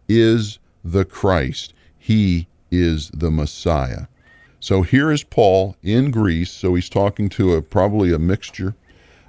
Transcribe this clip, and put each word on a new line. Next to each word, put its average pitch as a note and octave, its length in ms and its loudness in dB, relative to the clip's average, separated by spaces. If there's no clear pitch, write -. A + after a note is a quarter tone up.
is A2+ 500 2
the F2+ 220 0
Christ. E2 680 -2
He F#2+ 520 0
is E2 440 0
the D#2+ 160 -2
Messiah.'" D2+ 760 -2
So F#2+ 220 0
here C#3 280 2
is D3 140 -2
Paul F#2+ 580 2
in A#2+ 280 0
Greece. F#2 400 0
So F2+ 240 -2
he's F2+ 140 -2
talking G2+ 420 -2
to F#2 240 2
a, G2+ 80 0
probably G2+ 500 0
a D#2+ 60 0
mixture F#2 560 -4